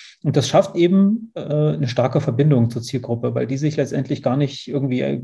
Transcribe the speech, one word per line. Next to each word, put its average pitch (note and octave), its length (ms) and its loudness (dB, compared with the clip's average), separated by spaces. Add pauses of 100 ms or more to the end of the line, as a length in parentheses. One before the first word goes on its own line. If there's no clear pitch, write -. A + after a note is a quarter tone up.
(240)
Und D3+ 120 0
das C3 120 2
schafft D3+ 280 2
eben, G3 580 4
äh, E3 80 -10
eine D3+ 460 0
starke B2 340 0
Verbindung B2 480 2
zur A2+ 120 -8
Zielgruppe, A#2+ 520 -4
weil B2 120 -2
die C3+ 120 -4
sich D3+ 180 -2
letztendlich C#3 460 -4
gar B2+ 160 0
nicht - 280 -4
irgendwie, B2+ 360 -2
äh, C3+ 220 -4